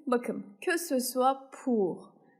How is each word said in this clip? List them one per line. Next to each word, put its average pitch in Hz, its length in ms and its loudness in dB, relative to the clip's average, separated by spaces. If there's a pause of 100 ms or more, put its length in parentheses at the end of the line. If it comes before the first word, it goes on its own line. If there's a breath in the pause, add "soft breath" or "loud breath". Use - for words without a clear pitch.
bakın, 240 380 0 (160)
que 349 160 2
ce 285 220 0
soit 254 380 2 (260)
pour. 208 500 0 (260 soft breath)